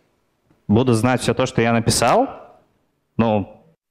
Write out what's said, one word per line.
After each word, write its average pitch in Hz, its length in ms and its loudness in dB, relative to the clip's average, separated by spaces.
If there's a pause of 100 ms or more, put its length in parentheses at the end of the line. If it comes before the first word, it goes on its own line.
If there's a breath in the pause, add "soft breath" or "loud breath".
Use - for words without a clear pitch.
(680)
будут 117 280 2
знать 123 260 0
все 123 100 -2
то, 127 140 -2
что - 160 -2
я 117 100 0
написал, 123 560 0 (880)
ну, 107 320 0 (420)